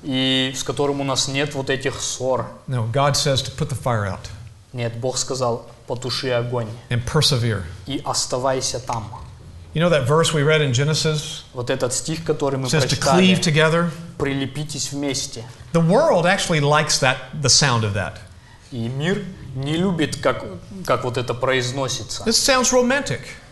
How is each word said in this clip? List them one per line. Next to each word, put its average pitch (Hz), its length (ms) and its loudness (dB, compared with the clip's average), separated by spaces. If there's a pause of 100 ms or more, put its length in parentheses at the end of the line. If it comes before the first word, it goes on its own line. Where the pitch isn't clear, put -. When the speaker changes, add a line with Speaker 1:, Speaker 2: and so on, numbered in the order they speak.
Speaker 1:
И 131 520 0
с 131 80 -6
которым 139 380 -2
у - 20 -2
нас 135 240 0
нет 143 260 -2
вот 135 160 -4
этих 135 300 -2
ссор. 123 460 -2 (220)
Speaker 2:
No, 120 220 -2
God 139 280 4
says 135 240 2
to - 100 -6
put - 160 -4
the - 80 -4
fire 113 300 0
out. 92 240 -6 (420)
Speaker 1:
Нет, 117 280 -4
Бог 127 180 -2
сказал: 123 480 -2 (220)
«Потуши 127 420 -4
огонь». 120 380 0 (220)
Speaker 2:
And 117 160 0
persevere. 117 580 2 (240)
Speaker 1:
И 139 180 -6
оставайся 131 760 -2
там. 113 300 -8 (680)
Speaker 2:
You 156 60 2
know 175 60 4
that 139 180 4
verse 160 260 4
we 156 80 2
read 151 220 4
in 135 100 2
Genesis? 151 680 0 (100)
Speaker 1:
Вот 123 160 -6
этот 127 240 0
стих, 160 320 -4
который 139 320 0
мы 131 100 -2
Speaker 2:
Says 147 180 2
to - 20 -2 (100)
Speaker 1:
прочитали, 165 240 6
Speaker 2:
cleave 185 200 6
together. 160 500 4 (260)
Speaker 1:
«Прилепитесь 139 760 -4
вместе». 143 520 -4 (280)
Speaker 2:
The 165 160 4
world 214 380 6
actually 175 360 2
likes 147 400 4
that, 131 160 4 (260)
the 135 40 2
sound 120 360 4
of 104 100 0
that. 92 220 -4 (560)
Speaker 1:
И 117 160 -4
мир 165 360 -2 (300)
не 139 240 -4
любит, 175 420 0
как, - 240 2 (400)
как 123 200 0
вот 127 160 -2
это 123 160 -4
произносится. 127 880 -2
Speaker 2:
It 226 100 0
sounds 254 400 4
romantic. 254 460 2 (320)